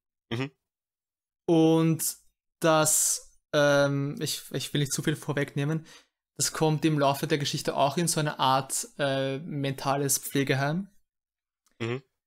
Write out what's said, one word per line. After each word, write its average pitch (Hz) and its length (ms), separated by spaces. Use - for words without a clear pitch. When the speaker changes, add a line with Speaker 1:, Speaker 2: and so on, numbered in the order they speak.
Speaker 1:
Mhm. 127 220
Speaker 2:
Und 160 720
das, - 800
ähm, 143 680
ich, - 320
ich - 200
will 147 80
nicht 139 120
zu 147 100
viel 151 140
vorwegnehmen, 147 680
das - 160
kommt 156 320
im 156 140
Laufe 143 300
der 151 100
Geschichte 147 380
auch 139 200
in 170 120
so 165 100
eine 151 220
Art, 135 480
äh, 135 400
mentales 139 800
Pflegeheim. 143 720
Speaker 1:
Mhm. 120 240